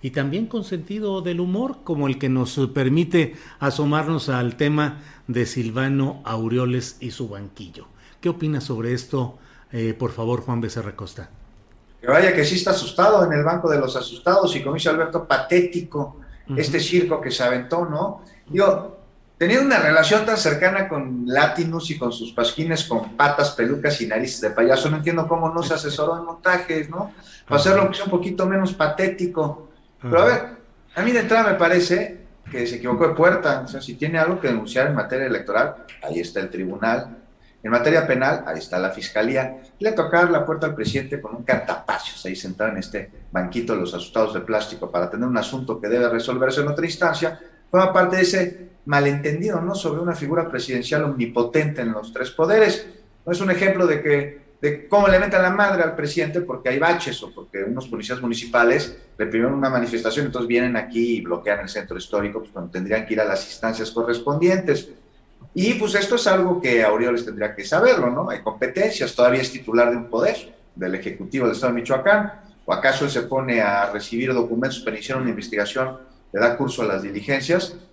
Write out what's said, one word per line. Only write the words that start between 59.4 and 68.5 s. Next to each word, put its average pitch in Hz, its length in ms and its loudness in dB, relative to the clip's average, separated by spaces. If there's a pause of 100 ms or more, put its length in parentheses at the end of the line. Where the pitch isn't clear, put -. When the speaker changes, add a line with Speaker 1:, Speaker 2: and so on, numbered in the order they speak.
Speaker 2:
una 135 140 0
manifestación, 117 560 -2
entonces 123 220 -4
vienen 120 280 2
aquí 113 400 0
y 95 60 -4
bloquean 101 380 -2
el 98 100 -8
centro 92 260 -8
histórico, 101 440 -4
pues, - 120 -18
cuando 90 180 -10
tendrían 101 360 -2
que 110 80 -4
ir 107 80 0
a - 20 4
las 98 220 -2
instancias 113 440 -6
correspondientes. 143 1000 0 (640)
Y, 208 180 2
pues, 214 200 -2
esto 202 220 2
es 233 100 0
algo 180 340 4
que 120 220 4
Aureoles 117 420 2
tendría 107 300 -6
que 104 100 -12
saberlo, 180 460 4
¿no? 156 180 -2
Hay - 140 -6
competencias, 151 720 -2